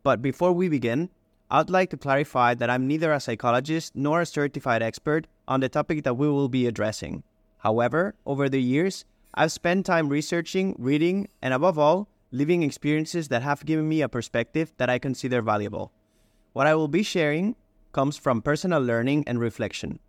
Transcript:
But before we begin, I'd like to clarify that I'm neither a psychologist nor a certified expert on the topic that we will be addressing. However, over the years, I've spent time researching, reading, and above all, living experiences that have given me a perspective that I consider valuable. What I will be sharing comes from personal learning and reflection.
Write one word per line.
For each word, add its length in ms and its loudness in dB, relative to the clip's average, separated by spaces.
But 200 2
before 320 0
we 160 2
begin, 400 0
I'd 180 2
like 200 2
to 80 -8
clarify 560 2
that 160 0
I'm 180 0
neither 240 0
a 80 2
psychologist 800 -2
nor 240 2
a 40 0
certified 560 -2
expert 460 -2
on 140 0
the 80 0
topic 380 -2
that 80 2
we 160 0
will 180 2
be 200 2
addressing. 540 -4
However, 580 0
over 220 0
the 140 0
years, 420 0
I've 180 2
spent 340 -2
time 220 2
researching, 720 -2
reading, 480 2
and 120 0
above 240 2
all, 300 4
living 320 2
experiences 640 -2
that 140 -2
have 240 -4
given 240 0
me 120 2
a 60 0
perspective 720 -4
that 120 0
I 100 0
consider 420 -2
valuable. 500 -2
What 120 0
I 100 6
will 120 0
be 160 2
sharing 540 0
comes 240 0
from 260 0
personal 400 0
learning 460 0
and 100 -2
reflection. 720 -4